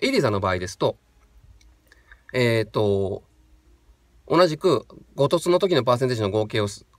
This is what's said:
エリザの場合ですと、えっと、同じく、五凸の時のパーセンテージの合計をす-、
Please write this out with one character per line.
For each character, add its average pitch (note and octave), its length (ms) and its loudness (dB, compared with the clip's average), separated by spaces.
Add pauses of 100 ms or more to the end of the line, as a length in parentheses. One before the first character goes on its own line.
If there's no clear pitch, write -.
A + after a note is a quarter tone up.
エ C4 80 0
リ C4 100 -2
ザ C3 100 0
の G2+ 100 -2
場 F#2 100 -2
合 F#2 80 -2
で F2+ 80 -8
す - 120 -14
と、 B2 180 -2 (1400)
え A#2 340 0
っ G#2+ 40 -18
と、 G2+ 520 -2 (1080)
同 F3 160 6
じ D#3 120 -2
く、 E3 280 0 (280)
五 C#3 140 2
凸 F3 200 0
の F3+ 100 4
時 F3+ 160 0
の C3 100 2
パ B2 100 2
ー B2 40 0
セ C3 60 -2
ン B2+ 40 2
テ B2+ 60 -2
ー - 20 -4
ジ A2 60 -4
の G2 80 0
合 G#2+ 160 -2
計 A2 140 -4
を G#2 80 -2
す-、 - 160 -16 (140)